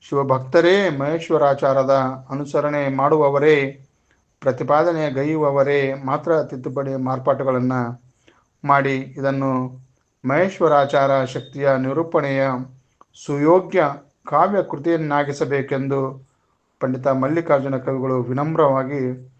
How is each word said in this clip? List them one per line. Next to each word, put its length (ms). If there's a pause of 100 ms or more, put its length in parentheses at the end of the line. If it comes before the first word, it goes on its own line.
ಶಿವಭಕ್ತರೇ 880
ಮಹೇಶ್ವರಾಚಾರದ 1400
ಅನುಸರಣೆ 600
ಮಾಡುವವರೇ 960 (520)
ಪ್ರತಿಪಾದನೆ 720
ಗೈಯುವವರೇ 840
ಮಾತ್ರ 500
ತಿದ್ದುಪಡಿ 520
ಮಾರ್ಪಾಟುಗಳನ್ನ 800 (920)
ಮಾಡಿ 300
ಇದನ್ನು 880 (440)
ಮಹೇಶ್ವರಾಚಾರ 1000
ಶಕ್ತಿಯ 520
ನಿರೂಪಣೆಯ 680 (800)
ಸುಯೋಗ್ಯ 680 (340)
ಕಾವ್ಯ 320 (120)
ಕೃತಿಯನ್ನಾಗಿಸಬೇಕೆಂದು 1600 (520)
ಪಂಡಿತ 280
ಮಲ್ಲಿಕಾರ್ಜುನ 720
ಕವಿಗಳು 440
ವಿನಮ್ರವಾಗಿ 1200